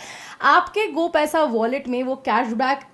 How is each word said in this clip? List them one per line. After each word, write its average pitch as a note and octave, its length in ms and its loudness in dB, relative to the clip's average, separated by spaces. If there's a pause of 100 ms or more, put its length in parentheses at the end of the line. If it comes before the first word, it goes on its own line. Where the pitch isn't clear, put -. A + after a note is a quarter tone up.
(420)
आपके F4 520 4
GoPaisa D#4 560 2
वॉलेट A#3+ 380 -2
में B3 140 -2
वो C4 140 -4 (100)
कैशबैक A#3+ 680 0